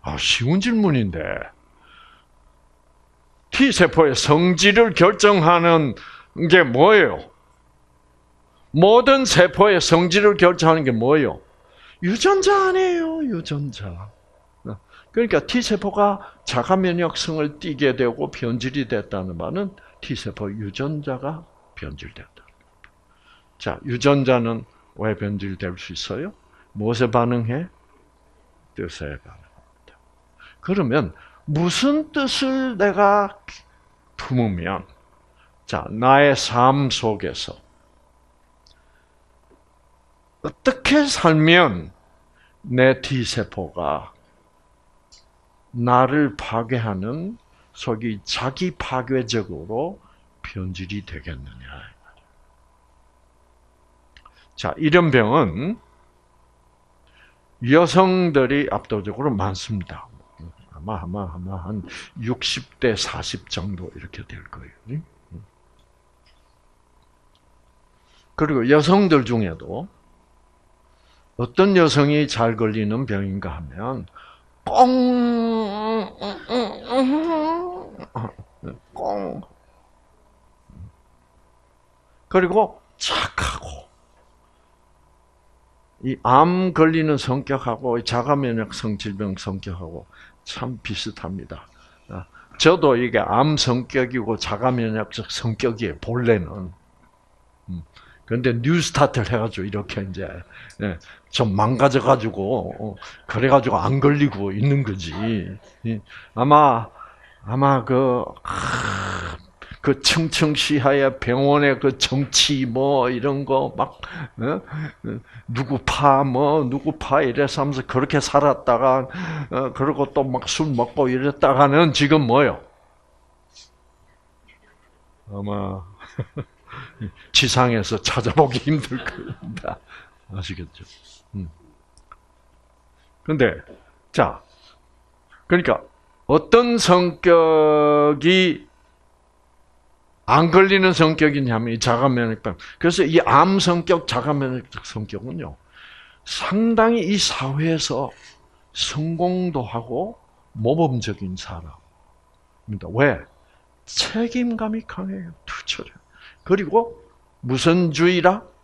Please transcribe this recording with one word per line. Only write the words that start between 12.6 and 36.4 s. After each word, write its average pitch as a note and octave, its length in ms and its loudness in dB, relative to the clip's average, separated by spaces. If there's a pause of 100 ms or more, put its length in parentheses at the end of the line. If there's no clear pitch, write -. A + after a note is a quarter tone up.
아니에요, E4+ 560 0
유전자. C#3+ 840 -6 (1000)
그러니까 A3 300 2
T세포가 G3+ 1040 -2
자가 F#3 320 0
면역성을 E3 840 -2
띠게 C#3 380 0
되고 C3 340 -2
변질이 B2 560 -4
됐다는 G2 500 -6
말은 F3+ 380 -6 (260)
T세포 G#2 520 -8
유전자가 C#3 920 -8 (300)
변질됐다. - 560 -16 (1300)
자, - 260 -6
유전자는 A#2+ 800 0 (300)
왜 G#2+ 220 -4
변질될 G2 600 -6
수 - 160 -16
있어요? C3 400 -8 (400)
무엇에 A2+ 380 -2
반응해? A#2+ 580 -2 (1040)
뜻에 F2 300 -10
반응합니다. - 960 -18 (640)
그러면 C#3+ 520 -2 (320)
무슨 B3 680 0
뜻을 C4 680 -4
내가 G3+ 580 2 (800)
품으면, F#2+ 720 -4 (800)
자, - 240 -4
나의 C3+ 460 6
삶 C3 520 2